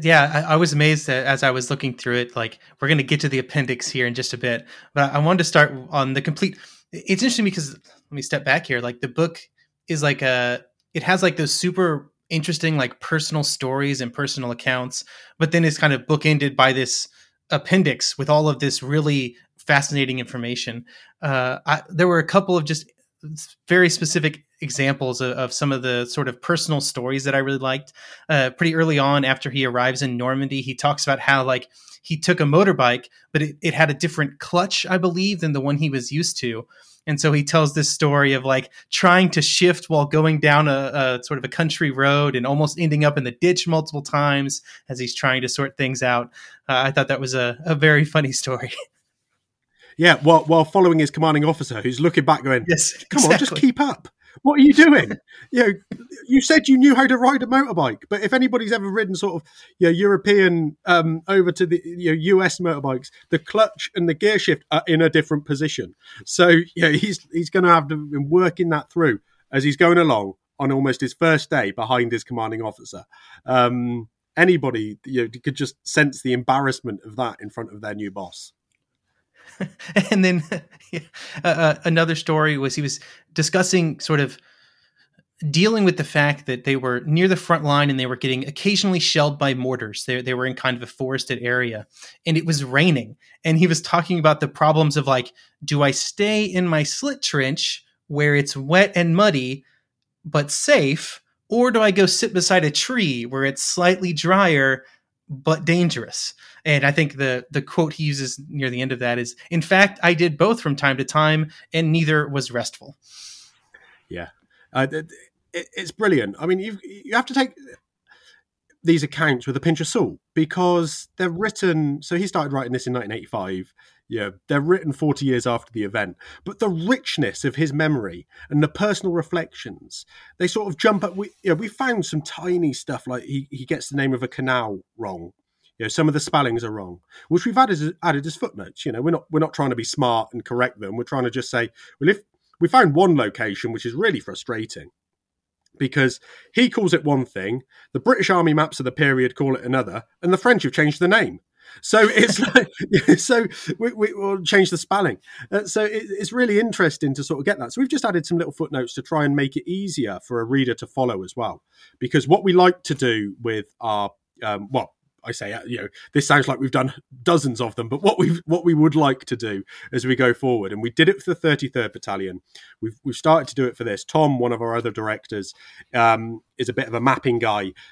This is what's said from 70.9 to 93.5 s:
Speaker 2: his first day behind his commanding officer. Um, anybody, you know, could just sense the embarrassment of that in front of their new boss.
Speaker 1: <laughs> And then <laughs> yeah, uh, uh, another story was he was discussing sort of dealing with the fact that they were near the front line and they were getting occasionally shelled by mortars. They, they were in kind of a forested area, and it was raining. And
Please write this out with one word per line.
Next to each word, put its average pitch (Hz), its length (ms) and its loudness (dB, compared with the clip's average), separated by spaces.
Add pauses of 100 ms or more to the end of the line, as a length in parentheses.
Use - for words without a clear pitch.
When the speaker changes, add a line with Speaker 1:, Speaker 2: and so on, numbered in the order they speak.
Speaker 2:
his 123 120 -4
first 156 360 2
day 117 220 0
behind 117 420 0
his 110 100 -4
commanding 113 380 -6
officer. 104 420 -12 (420)
Um, 123 640 0 (300)
anybody, 131 680 2
you 127 180 -2
know, 110 60 -6 (140)
could 135 120 -4
just 135 200 -6 (100)
sense 147 380 0
the 127 100 -2
embarrassment 127 720 -2
of 110 120 -16
that 120 240 -6
in 104 80 -12
front 104 240 -12
of 104 80 -18
their 107 120 -8
new 104 160 -8
boss. 95 440 -14 (1080)
Speaker 1:
<laughs> 190 80 -8 (420)
And 196 140 2
then 180 260 2
<laughs> - 420 -14
yeah, 165 100 -10 (420)
uh, 180 40 -2
uh, 156 360 2
another 165 320 2
story 156 420 0
was 135 160 -4
he 147 80 -4
was 139 180 -6 (340)
discussing 175 680 0
sort 156 200 0
of 135 180 -2 (1120)
dealing 202 340 2
with 180 140 2
the 156 60 -4
fact 147 420 0
that 123 180 -6
they 139 120 0
were 123 300 -2
near 170 220 2
the 185 80 2
front 160 280 0
line 143 260 2
and 131 100 -2
they 127 60 -2
were 123 100 -4
getting 131 320 -4
occasionally 185 520 0
shelled 147 380 0
by 139 160 0
mortars. 123 520 -6
They, 127 160 -4
they 127 120 -4
were 123 120 -2
in 127 100 -4
kind 127 220 -4
of 120 60 -14
a 113 40 -12
forested 131 540 -8
area, 120 440 -4 (400)
and 160 120 0
it 160 80 -2
was 151 180 -2
raining. 135 540 0 (260)
And 160 140 2